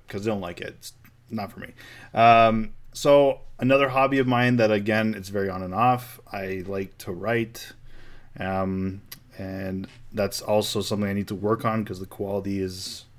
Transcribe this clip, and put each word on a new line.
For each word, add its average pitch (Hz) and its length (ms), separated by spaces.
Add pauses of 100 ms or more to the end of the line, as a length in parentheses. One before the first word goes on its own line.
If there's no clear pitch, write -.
'cause 101 200
I 113 40
don't 101 100
like 87 200
it. - 180
It's - 140 (360)
not 107 220
for - 100
me. 95 80 (440)
Um, 113 580 (220)
so 143 480 (180)
another 135 300
hobby 135 300
of 127 80
mine 123 300
that, 110 140
again, 107 420
it's 98 160
very 98 200
on 92 140
and 90 100
off. 123 460 (140)
I 95 340
like 98 320
to 104 120
write, 113 640 (680)
um, 95 600 (360)
and 95 500 (260)
that's 101 280
also 104 400
something 104 260
I 98 60
need 101 140
to 104 80
work 104 300
on 110 200
'cause 92 140
the 95 60
quality 98 560
is 92 440 (140)